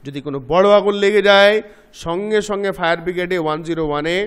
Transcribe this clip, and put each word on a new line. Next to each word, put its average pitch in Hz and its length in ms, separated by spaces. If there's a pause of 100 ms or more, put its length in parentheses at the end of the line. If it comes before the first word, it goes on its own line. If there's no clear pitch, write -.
যদি 143 200
কোনো 139 120 (140)
বড় 190 140 (120)
আগুন 202 160 (100)
লেগে 202 260
যায়, 202 240 (500)
সঙ্গে 208 360 (100)
সঙ্গে 196 280
ফায়ার 170 260
ব্রিগেডে 180 400
ওয়ান 151 140 (100)
জিরো 165 220
ওয়ানে 151 260 (100)